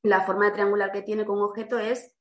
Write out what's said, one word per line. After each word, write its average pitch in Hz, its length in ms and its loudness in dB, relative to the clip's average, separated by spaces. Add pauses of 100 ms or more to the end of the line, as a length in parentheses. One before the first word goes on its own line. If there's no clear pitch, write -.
La 196 160 6
forma 190 240 2
de 208 80 4
triangular 202 400 0
que 202 100 -6
tiene 214 240 -4
con 202 120 -2
un 202 40 0
objeto 214 380 -4
es, 240 400 -6